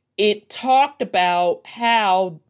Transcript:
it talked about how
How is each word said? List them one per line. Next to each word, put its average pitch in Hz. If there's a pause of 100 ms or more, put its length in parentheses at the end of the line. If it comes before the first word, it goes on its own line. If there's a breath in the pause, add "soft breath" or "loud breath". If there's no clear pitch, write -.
(180 soft breath)
it 208
talked 262
about 180
how 196